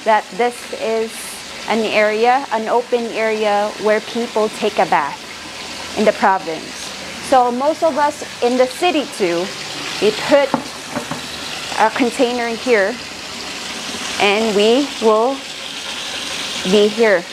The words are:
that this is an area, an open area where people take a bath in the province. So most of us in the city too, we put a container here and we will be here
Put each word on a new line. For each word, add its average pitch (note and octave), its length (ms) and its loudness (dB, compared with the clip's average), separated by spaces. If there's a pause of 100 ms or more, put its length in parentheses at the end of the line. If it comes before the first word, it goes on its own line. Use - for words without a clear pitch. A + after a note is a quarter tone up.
that G#3+ 220 2 (100)
this A#3+ 200 0 (260)
is A3+ 280 -2 (600)
an G#3+ 160 2
area, G#3+ 640 4
an A3 160 -2
open A#3+ 380 2 (100)
area G#3+ 560 2 (100)
where G#3+ 200 4
people A3+ 480 -2
take - 280 -2
a G3 100 4
bath D3+ 300 0 (800)
in G#3 60 2
the G#3+ 100 6
province. E3+ 680 0 (480)
So B3 180 6
most C4+ 320 0
of D#4 160 2
us G3+ 240 0 (220)
in B3 140 2
the B3+ 100 4
city D#4 380 0 (100)
too, F3 300 0 (560)
we G#3+ 100 4 (160)
put C#4 240 6 (1300)
a A3 200 4
container A#3+ 580 0
here A3 400 2 (1300)
and G#3 340 2
we A#3 320 6 (140)
will A3 320 4 (1400)
be G#3 160 6
here G#3 340 4 (120)